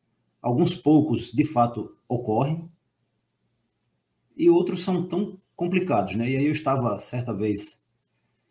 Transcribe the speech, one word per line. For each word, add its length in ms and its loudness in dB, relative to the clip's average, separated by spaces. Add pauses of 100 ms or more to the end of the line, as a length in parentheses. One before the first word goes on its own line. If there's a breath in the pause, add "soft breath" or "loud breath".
(420)
alguns 320 2
poucos, 560 2
de 140 2
fato, 520 0 (120)
ocorrem, 600 -2 (1700)
e 140 4
outros 320 2
são 240 -2
tão 320 -4 (160)
complicados, 600 -2
né? 120 -2
E 80 -2
aí 100 0
eu 60 2
estava, 460 -2
certa 340 -6
vez, 460 -4 (720)